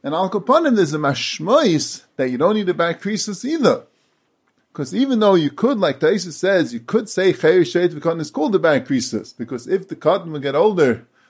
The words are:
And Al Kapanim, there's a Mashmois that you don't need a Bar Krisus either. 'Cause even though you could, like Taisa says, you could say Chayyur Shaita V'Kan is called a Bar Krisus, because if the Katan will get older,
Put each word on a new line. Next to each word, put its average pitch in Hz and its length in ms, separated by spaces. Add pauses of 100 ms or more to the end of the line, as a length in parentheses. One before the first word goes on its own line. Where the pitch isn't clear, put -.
And - 120
Al 185 160
Kapanim, 262 460
there's 170 180
a 156 60
Mashmois 151 1040 (120)
that 131 140
you 127 80
don't 170 160
need 208 160
a 180 60
Bar 170 180
Krisus 196 500
either. 254 420 (840)
'Cause 135 220
even 247 260
though 208 140
you 160 160
could, 233 300
like 151 200
Taisa 180 320
says, 165 420
you 117 80
could 214 280
say 185 240
Chayyur 175 280
Shaita 175 320
V'Kan 165 280
is 147 80
called 277 240
a 190 60
Bar 156 220
Krisus, 120 540
because 120 320
if 185 200
the 160 80
Katan 170 320
will 156 120
get 139 140
older, 156 540 (220)